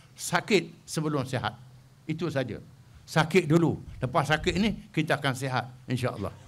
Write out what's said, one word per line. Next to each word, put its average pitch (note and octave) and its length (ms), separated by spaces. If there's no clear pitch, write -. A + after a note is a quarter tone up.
sakit - 720
sebelum D3+ 400
sihat. A2 320
Itu D#3+ 240
saja. A#2 320
Sakit E3 400
dulu. D3+ 340
Lepas D3 320
sakit D#3 240
ni, G#3 140
kita D#3 300
akan C#3 160
sihat, B2+ 320
insya-Allah. B2 480